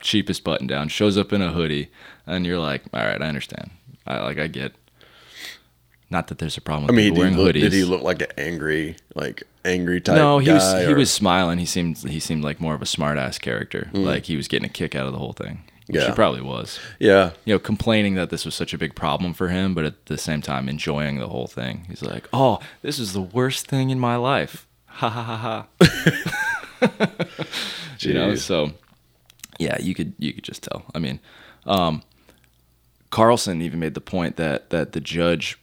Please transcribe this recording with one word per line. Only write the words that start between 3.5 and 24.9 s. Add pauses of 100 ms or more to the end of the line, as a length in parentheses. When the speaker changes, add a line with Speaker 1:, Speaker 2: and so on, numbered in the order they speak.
Speaker 1:
I,
like,
I
get." (1400)
Not
that
there's
a
problem
with
Speaker 2:
I
mean,
Speaker 1:
people
Speaker 2:
did
he
Speaker 1:
wearing
Speaker 2:
look,
Speaker 1:
hoodies.
Speaker 2:
did
he
look
like
an
angry, (680)
angry
type
Speaker 1:
No,
he
Speaker 2:
guy,
Speaker 1:
was,
he
Speaker 2:
or
Speaker 1:
was
smiling.
He
seemed,
he
seemed
like
more
of
a
smart-ass
character.
Speaker 2:
Mm.
Speaker 1:
Like,
he
was
getting
a
kick
out
of
the
whole
thing. (220)
Which
Speaker 2:
Yeah.
Speaker 1:
he
probably
was. (200)
Speaker 2:
Yeah. (160)
Speaker 1:
You
know,
complaining
that
this
was
such
a
big
problem
for
him,
but
at
the
same
time
enjoying
the
whole
thing.
He's
like,
"Oh, (220)
this
is
the
worst
thing
in
my
life. (200)
Ha,